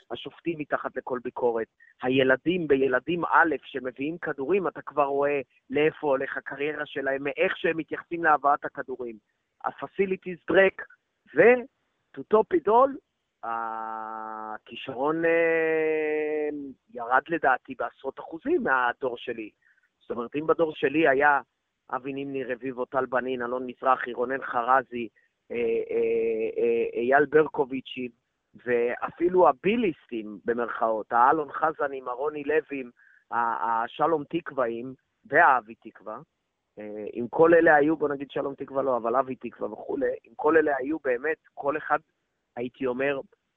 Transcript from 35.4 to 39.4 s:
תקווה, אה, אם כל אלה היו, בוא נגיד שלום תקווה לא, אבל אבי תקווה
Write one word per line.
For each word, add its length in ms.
תקווה, 440
אה, 260
אם 160
כל 240
אלה 200
היו, 220
בוא 120
נגיד 220
שלום 240
תקווה 280
לא, 140
אבל 200
אבי 200
תקווה 360